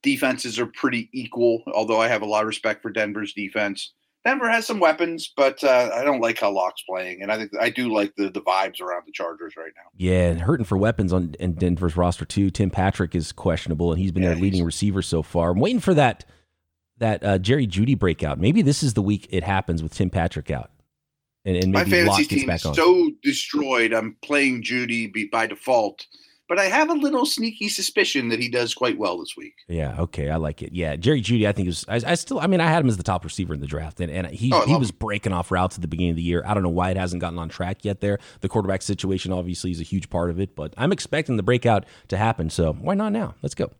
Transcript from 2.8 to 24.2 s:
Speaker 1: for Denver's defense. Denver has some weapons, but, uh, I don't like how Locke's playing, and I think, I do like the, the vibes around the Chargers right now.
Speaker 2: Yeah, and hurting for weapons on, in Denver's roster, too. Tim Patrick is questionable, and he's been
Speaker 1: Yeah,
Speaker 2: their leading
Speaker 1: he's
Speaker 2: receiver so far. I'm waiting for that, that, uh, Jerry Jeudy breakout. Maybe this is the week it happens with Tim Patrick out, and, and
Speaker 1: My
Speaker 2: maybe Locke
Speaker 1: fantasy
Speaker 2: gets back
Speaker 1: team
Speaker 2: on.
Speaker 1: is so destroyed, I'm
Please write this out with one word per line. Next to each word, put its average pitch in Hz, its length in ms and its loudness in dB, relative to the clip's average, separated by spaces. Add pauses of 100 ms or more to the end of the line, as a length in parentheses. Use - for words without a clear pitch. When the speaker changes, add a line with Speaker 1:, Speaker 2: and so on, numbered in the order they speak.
Speaker 1:
for 113 80 -8
Denver's 104 440 -4
defense. 101 600 -4 (300)
Denver 247 280 0
has 226 160 0
some 214 120 -2
weapons, 170 560 2
but, 139 280 2
uh, 123 320 4
I 123 80 -2
don't 139 180 2
like 117 180 0
how 101 120 2
Locke's 92 320 -2
playing, 92 400 -8
and 101 80 -4
I 110 60 0
think, 104 220 -8
I 117 120 2
do 123 200 -2
like 101 240 0
the, 98 140 -2
the 92 120 -8
vibes 92 380 -2
around 90 280 -6
the - 40 -20
Chargers 82 460 -10
right 82 180 -16
now. - 220 -20
Speaker 2:
Yeah, 90 320 4
and 82 100 0
hurting 117 280 0
for 98 100 0
weapons 101 340 2
on, 87 280 0
in 90 140 -2
Denver's 87 440 0
roster, 87 260 2
too. 98 280 0
Tim 98 180 0
Patrick 92 460 0
is 80 160 -2
questionable, 85 600 -2
and 82 80 0
he's 95 120 0
been 92 100 0
Speaker 1:
Yeah, 90 120 4
Speaker 2:
their 82 40 0
leading 95 220 2
Speaker 1:
he's 85 60 2
Speaker 2:
receiver 95 360 0
so 80 220 0
far. 85 260 0
I'm 90 100 2
waiting 214 200 2
for 180 160 4
that, 131 280 4 (760)
that, 110 240 0
uh, 98 160 4
Jerry 120 260 2
Jeudy 104 320 2
breakout. 78 420 0
Maybe 147 220 4
this 143 220 4
is 127 100 2
the 110 80 2
week 98 300 0
it 92 120 0
happens 95 380 0
with 80 140 -6
Tim 92 160 0
Patrick 82 400 -2
out, 62 180 -6 (720)
and, 92 140 0
and 92 140 4
Speaker 1:
My 151 120 4
Speaker 2:
maybe 180 200 4
Locke 98 140 6
Speaker 1:
fantasy - 180 2
Speaker 2:
gets 135 100 0
back - 160 -2
Speaker 1:
team 170 80 -2
Speaker 2:
on. - 40 -2
Speaker 1:
is - 40 0
so 170 340 6 (120)
destroyed, 135 680 0
I'm 110 300 -2